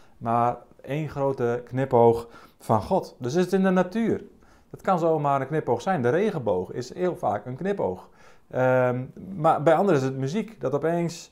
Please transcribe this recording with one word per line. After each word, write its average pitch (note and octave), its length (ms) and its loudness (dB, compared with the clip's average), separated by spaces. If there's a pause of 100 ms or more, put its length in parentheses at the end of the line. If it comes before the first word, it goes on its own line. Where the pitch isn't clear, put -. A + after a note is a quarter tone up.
(180)
Maar A#2 400 0 (240)
één D3 280 -6
grote C3 560 -2
knipoog A#2+ 600 4 (320)
van A2 220 0
God. - 380 -2
Dus B2 160 -6
is F3+ 80 4
het F3 100 0
in F#3+ 100 2
de F#3+ 60 4
natuur. F#3 540 0 (460)
Het - 120 -18
kan F#3+ 180 2
zomaar D3+ 420 2
een C3 60 -4
knipoog C3+ 340 0
zijn. F3+ 200 -2
De A#2+ 80 2
regenboog B2+ 600 0
is B2 220 -10
heel F3+ 220 -2
vaak G#2+ 300 -4
een B2+ 100 -8
knipoog. C3+ 540 -4 (400)
Ehm, B2+ 540 2 (320)
maar D3+ 280 2
bij D#3 120 6
anderen F3 240 2
is C3 60 0
het C3+ 120 -2
muziek, D3 440 -6
dat C3+ 120 -2
opeens E3 580 -2